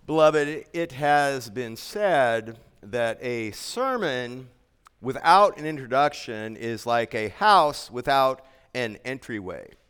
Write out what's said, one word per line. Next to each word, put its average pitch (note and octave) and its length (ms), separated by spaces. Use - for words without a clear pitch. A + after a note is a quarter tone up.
Beloved, D#3 640
it E3+ 200
has C#3 560
been A2+ 260
said A#2+ 800
that A2+ 400
a A#2 300
sermon C3 1000
without E3+ 600
an D3+ 80
introduction C3 920
is A2+ 300
like A#2 260
a A2 160
house F3+ 640
without C3 520
an A2+ 320
entryway. G#2 640